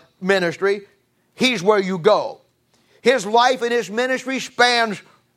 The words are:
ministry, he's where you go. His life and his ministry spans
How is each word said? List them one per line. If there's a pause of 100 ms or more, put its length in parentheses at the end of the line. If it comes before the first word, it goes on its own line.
(200)
ministry, (520)
he's
where
you
go. (600)
His
life
and
his
ministry
spans (360)